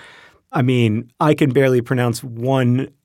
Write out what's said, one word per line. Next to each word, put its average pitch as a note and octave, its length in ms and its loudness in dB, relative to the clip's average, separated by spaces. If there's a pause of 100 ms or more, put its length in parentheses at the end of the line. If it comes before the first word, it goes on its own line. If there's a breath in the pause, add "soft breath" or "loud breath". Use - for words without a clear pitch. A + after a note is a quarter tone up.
(500 loud breath)
I C#3 120 -2
mean, A#2 580 0
I D3+ 140 2
can D3 180 0
barely B2+ 300 2
pronounce B2 420 -2
one B2+ 640 -2 (160)